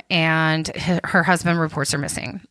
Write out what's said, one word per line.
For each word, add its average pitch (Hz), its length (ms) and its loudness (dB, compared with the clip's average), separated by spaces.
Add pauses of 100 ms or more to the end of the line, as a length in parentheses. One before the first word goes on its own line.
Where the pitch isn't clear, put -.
and 160 680 2
h-, 170 300 0
her 175 180 2
husband 175 340 2
reports 156 360 -2
her 156 40 -2
missing. - 540 -6